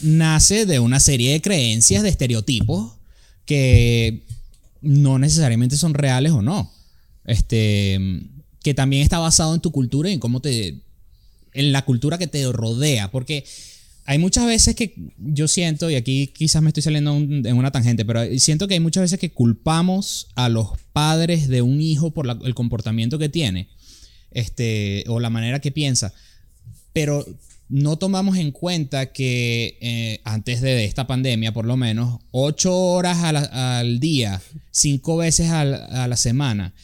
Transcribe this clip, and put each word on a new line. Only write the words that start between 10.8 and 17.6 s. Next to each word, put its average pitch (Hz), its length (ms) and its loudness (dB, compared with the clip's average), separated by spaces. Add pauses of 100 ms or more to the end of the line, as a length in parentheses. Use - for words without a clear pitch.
en 139 180 0
la 135 140 0
cultura 139 320 0
que 180 80 -4
te 135 260 -4
rodea, 117 580 -2
porque 131 340 -6 (600)
hay 143 120 0
muchas 190 280 2
veces 226 300 2
que 220 180 -4 (220)
yo 147 320 -2
siento, 165 420 -2
y 151 40 0
aquí 135 320 0
quizás 156 340 0
me 156 80 4
estoy 156 140 0
saliendo 147 320 0
un, 143 320 0
en 123 100 2
una 127 140 2